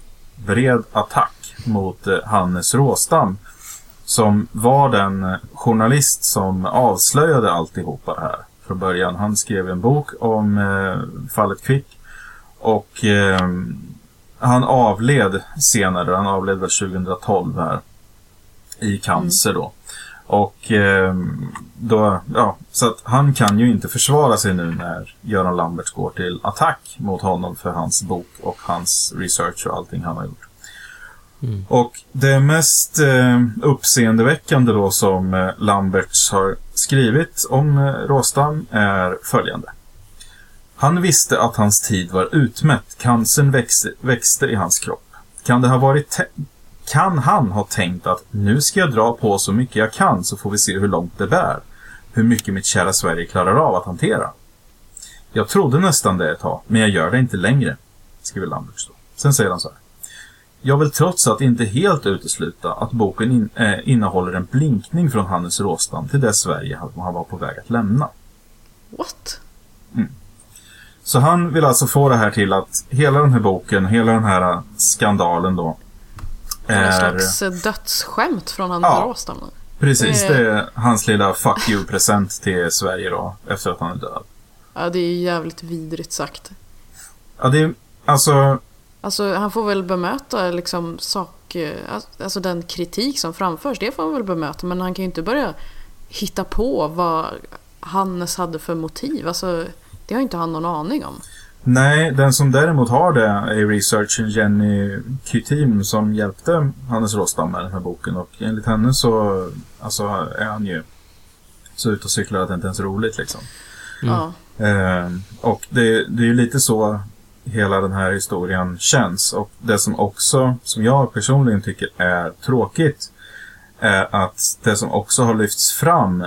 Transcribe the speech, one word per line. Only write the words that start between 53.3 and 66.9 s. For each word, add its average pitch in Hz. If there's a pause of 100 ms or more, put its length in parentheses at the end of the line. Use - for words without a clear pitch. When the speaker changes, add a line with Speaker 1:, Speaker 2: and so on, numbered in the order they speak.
Speaker 1:
av 147
att 90
hantera? 120 (1000)
Jag 104
trodde 156
nästan 139
det 80
ett -
tag, 90
men 107
jag 107
gör 87
det 120
inte 120
längre, 98 (460)
skriver 92
Lamberts -
då. - (240)
Sen 143
säger 101
han 87
så -
här. - (840)
Jag 135
vill 147
trots 175
allt 107
inte 120
helt 139
utesluta 87
att -
boken 113
in-, 113
eh, 107
innehåller 95
en 90
blinkning 147
från 101
Hannes 87
Råstam 82
till 139
det 113
Sverige -
han, 78